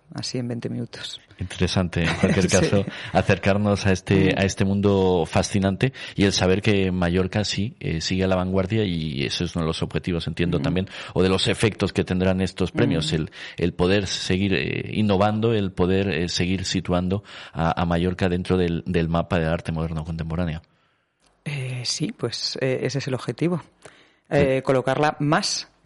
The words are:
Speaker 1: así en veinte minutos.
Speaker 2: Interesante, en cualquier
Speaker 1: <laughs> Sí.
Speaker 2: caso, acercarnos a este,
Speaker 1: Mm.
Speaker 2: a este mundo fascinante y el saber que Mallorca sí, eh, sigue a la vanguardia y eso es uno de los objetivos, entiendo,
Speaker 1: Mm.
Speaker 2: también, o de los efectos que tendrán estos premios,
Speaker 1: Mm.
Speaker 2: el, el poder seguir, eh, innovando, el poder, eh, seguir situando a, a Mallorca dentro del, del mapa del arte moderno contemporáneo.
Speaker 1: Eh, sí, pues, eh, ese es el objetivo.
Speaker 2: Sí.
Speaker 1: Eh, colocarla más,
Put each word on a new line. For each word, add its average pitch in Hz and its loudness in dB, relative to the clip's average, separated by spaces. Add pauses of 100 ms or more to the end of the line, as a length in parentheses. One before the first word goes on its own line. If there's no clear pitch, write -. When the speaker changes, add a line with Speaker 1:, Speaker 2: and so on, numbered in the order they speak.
(140)
Speaker 1:
así - -8
en 120 -4
veinte 117 -6
minutos. - -10 (160)
Speaker 2:
Interesante, 90 0
en 82 2
cualquier 92 2
Speaker 1:
<laughs> 87 2
Sí. 98 4
Speaker 2:
caso, 98 4 (280)
acercarnos 101 2
a 98 4
este, 95 4
Speaker 1:
Mm. - -4
Speaker 2:
a 98 4
este 95 0
mundo 98 4
fascinante 98 0 (220)
y - 4
el 98 6
saber 95 4
que 98 2
Mallorca 92 0
sí, 101 -4
eh, 80 -4
sigue 92 -2
a 95 2
la 95 2
vanguardia 95 0
y 80 -2
eso 57 -4
es 85 -6
uno 87 -2
de 80 0
los 80 -4
objetivos, 85 -4
entiendo, 87 -2
Speaker 1:
Mm. - -4
Speaker 2:
también, 85 -2 (260)
o - 2
de 92 4
los 92 2
efectos 101 0
que 95 0
tendrán 92 0
estos 92 -2
premios, 90 0
Speaker 1:
Mm. 82 -2
Speaker 2:
el, 78 -2 (260)
el 87 0
poder 92 2
seguir, 95 0
eh, - -2
innovando, 107 2
el 101 0
poder, 95 2
eh, 85 0
seguir 90 -2
situando 92 -2 (300)
a, 82 0
a 90 2
Mallorca 87 0
dentro 90 0
del, 85 0
del 85 0
mapa 85 0
del 80 0
arte 85 -2
moderno 82 -4
contemporáneo. 82 -6 (840)
Speaker 1:
Eh, 127 -8
sí, - -4
pues, - -6
eh, 131 -2
ese 131 -2
es - -8
el 127 -2
objetivo. 156 -4 (220)
Speaker 2:
Sí. - -6
Speaker 1:
Eh, 131 4
colocarla 135 2
más, 160 0 (180)